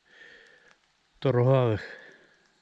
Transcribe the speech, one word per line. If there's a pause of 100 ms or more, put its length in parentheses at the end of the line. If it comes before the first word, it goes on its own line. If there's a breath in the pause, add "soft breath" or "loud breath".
(1200 soft breath)
торгових (640 loud breath)